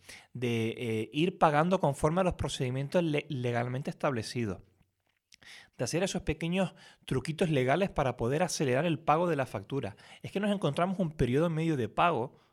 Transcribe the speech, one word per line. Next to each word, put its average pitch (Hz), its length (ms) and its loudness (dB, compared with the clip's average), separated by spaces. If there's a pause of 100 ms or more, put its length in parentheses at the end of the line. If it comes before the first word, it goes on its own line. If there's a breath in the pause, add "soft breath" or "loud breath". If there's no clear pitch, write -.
(320 loud breath)
de, 117 440 -2
eh, 110 360 -4
ir 151 260 0
pagando 165 400 4
conforme 160 440 2
a - 20 4
los 185 100 2
procedimientos 139 720 -2
le-, 147 240 0
legalmente 123 600 -2
establecidos, 117 720 -4 (1120 loud breath)
de - 80 -4
hacer 151 180 -2
esos 185 200 -2
pequeños 170 520 -2 (300 soft breath)
truquitos 160 440 -2
legales 151 400 2
para 131 280 0
poder 135 260 0
acelerar 147 420 0
el 165 140 0
pago 160 300 2
de 160 80 0
la 131 100 0
factura. 107 480 -6 (280 loud breath)
Es - 100 -10
que 190 80 -2
nos 208 100 0
encontramos 175 480 0
un 165 140 -2
periodo 143 380 2
medio 160 260 0
de 113 120 0
pago 151 480 0 (160 soft breath)